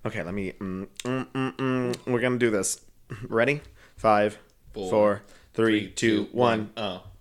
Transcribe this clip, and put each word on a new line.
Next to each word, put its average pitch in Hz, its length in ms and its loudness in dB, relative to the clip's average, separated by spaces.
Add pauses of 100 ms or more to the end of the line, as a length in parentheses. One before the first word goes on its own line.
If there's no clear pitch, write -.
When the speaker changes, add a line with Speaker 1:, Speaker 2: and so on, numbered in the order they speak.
Speaker 1:
Okay, 101 160 -6
let 85 120 -8
me, 98 180 -6
mm, 95 360 -10 (160)
mm, 127 280 -6
mm, 131 240 -6
mm. 127 420 -4 (140)
We're 120 80 0
gonna 123 180 0
do 120 140 2
this. 95 300 -2 (460)
Ready? 127 340 0 (360)
Five, 104 400 4 (360)
Speaker 2:
Four, 95 160 -6
Speaker 1:
four, 104 340 4 (300)
three, 113 280 4
Speaker 2:
three, 95 100 -10
Speaker 1:
two, 107 340 2
Speaker 2:
two, - 60 -18
Speaker 1:
one. 113 440 2
Speaker 2:
one. 110 100 -6
Oh. 90 180 -8 (180)